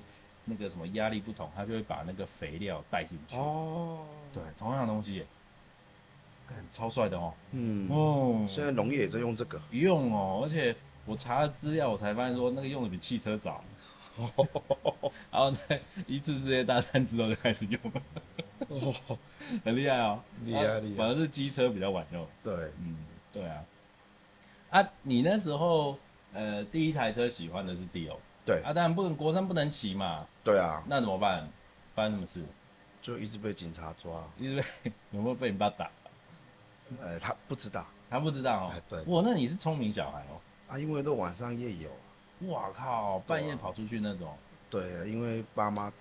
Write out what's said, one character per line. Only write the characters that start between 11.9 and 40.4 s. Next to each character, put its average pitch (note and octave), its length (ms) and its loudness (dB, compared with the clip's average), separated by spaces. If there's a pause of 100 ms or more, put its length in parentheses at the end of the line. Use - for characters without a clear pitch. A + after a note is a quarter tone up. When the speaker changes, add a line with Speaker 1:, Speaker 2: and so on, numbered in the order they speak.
Speaker 1:
才 G#2 160 0
发 A#2+ 140 2
现 B2+ 100 0
说 B2 140 4
那 C3+ 100 -2
个 C#3 60 -4
用 C3+ 160 -2
的 A2 60 0
比 F2+ 100 -4
汽 A#2+ 180 0
车 G#2+ 180 0
早。 E2+ 280 -6 (500)
Speaker 2:
<laughs> - 1160 0
Speaker 1:
然 - 100 4
后 C#3 100 8
在 - 280 0 (260)
一 C3+ 140 -2
次 C#3+ 180 0
世 C3+ 80 -4
界 C3 200 4
大 B2 160 6
战 C3 220 4
之 A2+ 180 2
后 A2 80 4
就 A2+ 80 4
开 A#2 160 4
始 A2 120 -2
用 G#2+ 140 0 (140)
了。 - 80 -4 (680)
Speaker 2:
哦。 B2+ 520 -2 (440)
Speaker 1:
很 A2+ 120 2
厉 C#3 140 4
害 C3 100 6
哦。 A2 220 2 (220)
Speaker 2:
厉 A#2 100 -2
害， A2 280 4
厉 A2 80 -4
害。 G2+ 60 -4
Speaker 1:
啊， - 20 -2
反 A2 100 2
而 B2 80 2
是 D#3 120 2
机 C#3 220 -4
车 C3 200 4
比 G#2 100 -2
较 G2 100 2
晚 F2+ 220 0
用。 E2 160 -6 (160)
Speaker 2:
对。 G#2+ 100 -2 (300)
Speaker 1:
嗯， D#2+ 220 -8 (260)
对 G2 140 -6
啊。 D#2 180 -8 (1040)
啊， F#3+ 200 6 (120)
你 B2 200 4
那 F#3 180 6
时 F3 100 0
候， D3 480 4 (360)
呃， G#2 320 -2
第 D#3+ 240 2
一 D#3 40 2
台 B2 180 2
车 A#2+ 180 2
喜 F2 180 -6
欢 F#2 180 -4
的 F#2 80 -4
是 F2+ 140 -6
Dio。 E2 300 -6 (280)
Speaker 2:
对。 - 180 4
Speaker 1:
啊， D3 100 -2
当 E3+ 100 4
然 E3 100 4
不 F3+ 80 2
能， F3 140 0
国 D3+ 180 2
三 F#3+ 140 2
不 F#3 60 -2
能 D3+ 180 2
骑 G2+ 240 -4
嘛。 E2 320 -4 (160)
Speaker 2:
对 G#2 160 8
啊。 D#2+ 260 2
Speaker 1:
那 C#3 140 2
怎 A#2 80 2
么 F#2+ 100 0
办？ F#2 320 2 (460)
发 A2 80 2
生 G#2+ 80 2
什 G#2 80 -2
么 F2 80 -6
事？ F2 160 -10 (580)
Speaker 2:
就 A#2+ 160 -6
一 A2+ 80 -4
直 A2 120 -4
被 G#2 160 -4
警 E2+ 200 -8
察 D#2+ 200 -8
抓。 E2 440 -10
Speaker 1:
一 A#2+ 60 -8
直 C3+ 180 -2
被， - 300 -8 (120)
<laughs> - 80 -20
有 G2+ 100 -4
没 A2+ 80 0
有 B2+ 40 0
被 B2 160 0
你 G2 80 0
爸 G#2 120 2
打？ E2+ 200 -4 (1120)
Speaker 2:
呃， E2+ 180 -8
他 G#2+ 160 -6 (140)
不 C#3 80 -4
知 A#2+ 140 -2
道。 F2 180 -8 (220)
Speaker 1:
他 A#2+ 100 0
不 D#3 100 0
知 C#3 140 -2
道 G#2+ 240 2
哦。 F2 60 -6
Speaker 2:
哎， F#2+ 160 -8
对。 E2+ 160 -6
Speaker 1:
哇， E3 180 6
那 A#3+ 100 4
你 C#3 140 4
是 D#3 80 -4
聪 D#3+ 220 0
明 A2 140 0
小 C#2+ 200 -2
孩 D2 80 -8 (100)
哦。 C#2 60 -12 (320)